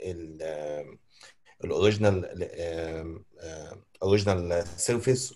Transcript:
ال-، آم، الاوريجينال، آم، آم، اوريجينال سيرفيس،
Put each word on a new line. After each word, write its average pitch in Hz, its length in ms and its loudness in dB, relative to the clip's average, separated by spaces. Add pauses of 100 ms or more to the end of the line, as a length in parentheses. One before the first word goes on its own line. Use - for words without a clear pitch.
ال-، 82 400 -8
آم، 76 560 -6 (640)
الاوريجينال، 98 600 4 (360)
آم، 82 640 -6 (160)
آم، 80 440 -14 (180)
اوريجينال 92 640 4
سيرفيس، 120 680 0